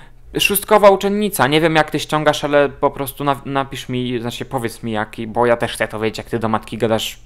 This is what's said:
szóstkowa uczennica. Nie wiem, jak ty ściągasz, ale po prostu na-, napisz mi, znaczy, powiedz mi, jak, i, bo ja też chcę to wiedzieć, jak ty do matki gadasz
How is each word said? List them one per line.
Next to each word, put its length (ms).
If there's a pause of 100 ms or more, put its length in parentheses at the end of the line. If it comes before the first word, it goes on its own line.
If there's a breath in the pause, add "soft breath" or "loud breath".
(380 loud breath)
szóstkowa 520
uczennica. 560
Nie 140
wiem, 160
jak 140
ty 80
ściągasz, 460
ale 240
po 220
prostu 340
na-, 200
napisz 440
mi, 320
znaczy, 240
powiedz 380
mi, 100
jak, 260
i, 80
bo 200
ja 100
też 160
chcę 160
to 120
wiedzieć, 180
jak 80
ty 120
do 100
matki 300
gadasz 480